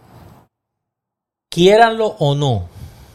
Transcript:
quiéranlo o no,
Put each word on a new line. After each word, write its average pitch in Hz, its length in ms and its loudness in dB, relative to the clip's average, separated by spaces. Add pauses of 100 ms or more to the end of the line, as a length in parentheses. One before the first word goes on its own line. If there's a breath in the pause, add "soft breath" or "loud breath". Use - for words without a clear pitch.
(1500)
quiéranlo 220 680 2
o 143 160 0
no, 131 320 -2 (480 loud breath)